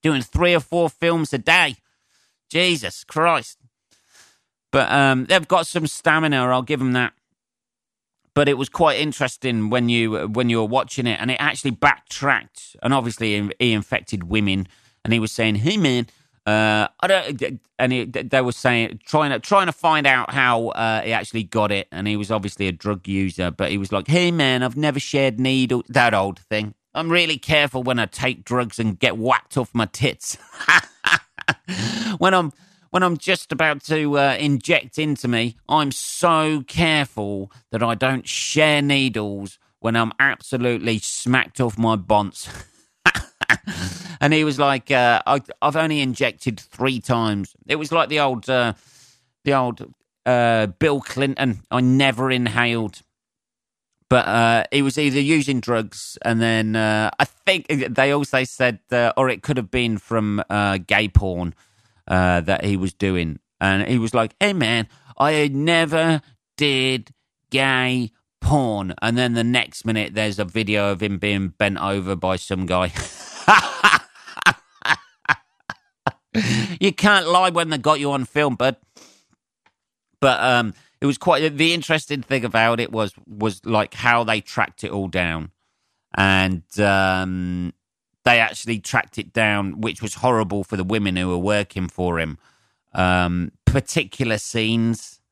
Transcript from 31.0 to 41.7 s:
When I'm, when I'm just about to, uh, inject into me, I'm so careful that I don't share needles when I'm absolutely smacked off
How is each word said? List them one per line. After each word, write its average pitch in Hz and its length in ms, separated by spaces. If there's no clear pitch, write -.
When 190 160
I'm, 170 180
when 185 120
I'm 175 160
just - 340
about 147 320
to, 151 340
uh, 139 200
inject 143 600
into 151 300
me, 117 280
I'm 147 240
so 156 720
careful 110 880
that 113 120
I 117 120
don't 131 320
share 151 540
needles 110 800
when 113 140
I'm 117 240
absolutely 120 800
smacked - 640
off 113 160